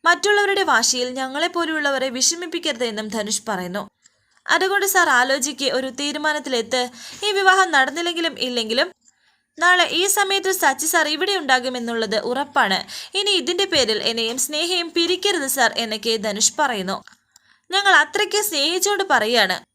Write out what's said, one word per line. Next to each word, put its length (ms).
മറ്റുള്ളവരുടെ 580
വാശിയിൽ 460
ഞങ്ങളെപ്പോലുള്ളവരെ 1000
വിഷമിപ്പിക്കരുത്" 760
എന്നും 220
ധനുഷ് 400
പറയുന്നു. 420
"അതുകൊണ്ട് 360
സാർ 240
ആലോചിക്ക്, 580
ഒരു 120
തീരുമാനത്തിലെത്ത്. 920
ഈ 60
വിവാഹം 400
നടന്നില്ലെങ്കിലും 680
ഇല്ലെങ്കിലും 520
നാളെ 320
ഈ 160
സമയത്ത് 440
സച്ചി 340
സാർ 220
ഇവിടെ 340
ഉണ്ടാകുമെന്നുള്ളത് 800
ഉറപ്പാണ്. 600
ഇനി 140
ഇതിൻ്റെ 340
പേരിൽ 380
എന്നെയും 340
സ്നേഹയും 580
പിരിക്കരുത് 520
സാർ" 300
എന്നൊക്കെ 380
ധനുഷ് 440
പറയുന്നു. 440
"ഞങ്ങൾ 320
അത്രയ്ക്ക് 460
സ്നേഹിച്ചോണ്ട് 640
പറയാണ്" 460